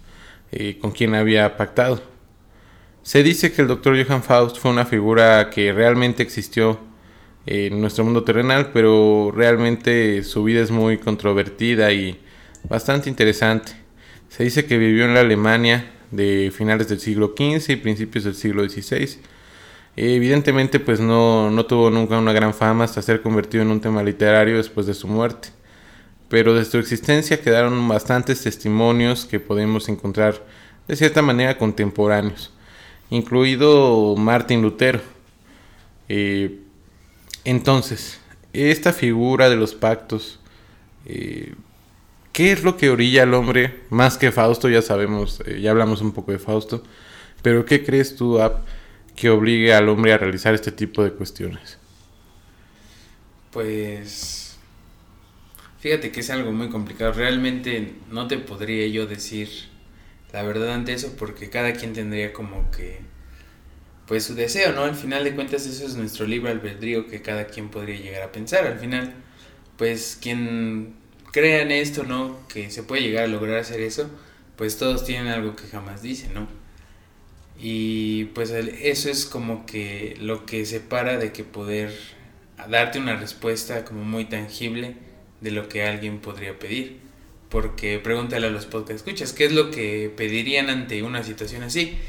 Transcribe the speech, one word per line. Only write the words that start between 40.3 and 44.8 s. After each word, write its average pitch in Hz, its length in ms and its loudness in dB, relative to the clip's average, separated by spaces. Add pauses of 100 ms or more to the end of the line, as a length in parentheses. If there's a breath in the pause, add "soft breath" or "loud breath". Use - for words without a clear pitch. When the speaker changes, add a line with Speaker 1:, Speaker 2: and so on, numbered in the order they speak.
Speaker 1:
eh, - 500 -12 (800)
¿qué 180 200 4
es 185 100 -2
lo 180 140 2
que 139 140 4
orilla 127 340 6
al 123 100 4
hombre, 123 460 2 (100)
más 123 260 4
que 131 140 2
Fausto? 117 380 2
Ya 117 140 6